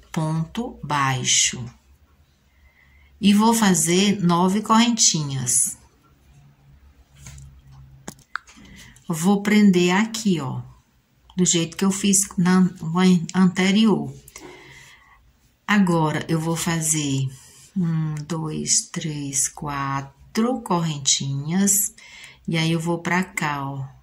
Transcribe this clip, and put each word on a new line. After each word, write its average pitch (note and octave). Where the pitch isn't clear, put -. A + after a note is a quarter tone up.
ponto D#3+
baixo. C3
E G3+
vou A3+
fazer F#3+
nove F#3
correntinhas. E3
Vou F#3
prender G3
aqui, G3
ó, B2+
do F3+
jeito E3
que -
eu G3
fiz -
na, F#3
na F3+
anterior. F#3
Agora, E3+
eu E3
vou E3
fazer D#3
um, D#3+
dois, D#3
três, D3
quatro C#3
correntinhas. D#3
E E3
aí, D#3+
eu E3
vou E3
pra F3
cá, D3
ó. C#3